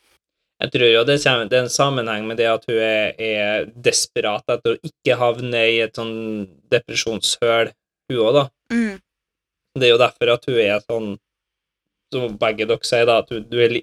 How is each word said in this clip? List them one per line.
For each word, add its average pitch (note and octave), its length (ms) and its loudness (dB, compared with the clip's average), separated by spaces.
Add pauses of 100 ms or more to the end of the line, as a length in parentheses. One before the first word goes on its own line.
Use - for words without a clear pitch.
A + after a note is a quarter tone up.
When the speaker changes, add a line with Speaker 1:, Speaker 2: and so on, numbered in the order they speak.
(600)
Speaker 1:
Jeg B2+ 100 -4
tror B2+ 160 2
jo A2+ 180 6
det C#3+ 140 2
kommer, B2 320 0
det B2+ 80 2
er B2+ 60 0
en A#2+ 40 -6
sammenheng A2+ 600 -2
med A2+ 100 -8
det A#2 80 2
at A2+ 220 0
hun A#2 100 0
er, A2 400 0
er G#2+ 460 -2 (100)
desperat A2+ 720 -2
etter A#2 300 -2
å - 100 -10
ikke C3 320 -2
havne A#2+ 480 -2
i A2+ 160 2
et A2 160 -6
sånn A2+ 480 -6 (240)
depresjonshøl, A2+ 1000 -2 (380)
hun B2+ 120 -4
også A2+ 140 2
da. C#3+ 80 4 (240)
Speaker 2:
Mm. A3+ 320 -2 (760)
Speaker 1:
Det C3+ 120 2
er - 20 8
jo A#2 80 6
derfor A#2+ 320 0
at A#2 160 0
hun C3 160 -2
er G#2 180 2
sånn, A2 380 -6 (960)
som A#2+ 260 -6
begge A2 320 0
dere A2+ 160 -2
sier A#2+ 180 2
da, A#2 140 4
at - 160 -4
hun, A2 160 -6
du A#2+ 80 -4
er A#2+ 160 6
li-, - 80 -4